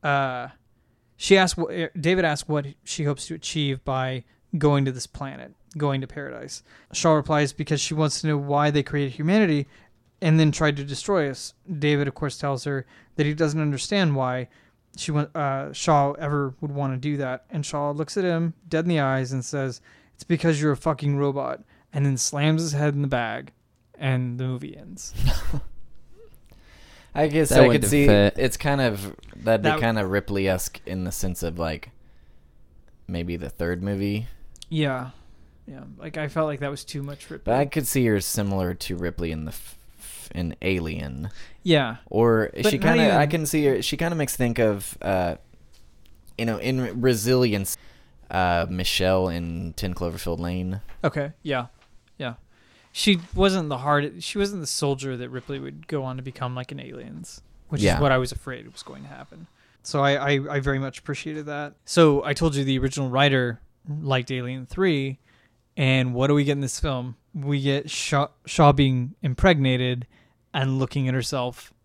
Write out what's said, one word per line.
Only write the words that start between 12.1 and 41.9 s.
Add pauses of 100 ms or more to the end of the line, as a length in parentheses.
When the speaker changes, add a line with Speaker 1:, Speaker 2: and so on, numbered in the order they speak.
Speaker 1:
course,
tells
her (300)
that
he
doesn't
understand
why (480)
she
wa-,
uh,
Shaw
ever
would
wanna
do
that,
and
Shaw
looks
at
him (140)
dead
in
the
eyes
and
says, (340)
"It's
because
you're
a
fucking
robot," (280)
and
then
slams
his
head
in
the
bag, (480)
and
the
movie
ends.
Speaker 2:
<laughs> (1900)
I
guess
Speaker 3:
That
Speaker 2:
I
could
Speaker 3:
wouldn't
Speaker 2:
see
Speaker 3:
fit.
Speaker 2:
it's
kind
of, (200)
that'd
be
Speaker 1:
That
Speaker 2:
kinda
Ripley-esque
in
the
sense
of,
like, (1200)
maybe
the
third
movie. (420)
Speaker 1:
Yeah. (560)
Yeah. (120)
Like,
I
felt
like
that
was
too
much
Ripley.
Speaker 2:
But
I
could
see
her
similar
to
Ripley
in
the
f-, (200)
f-,
in
Alien. (320)
Speaker 1:
Yeah. (140)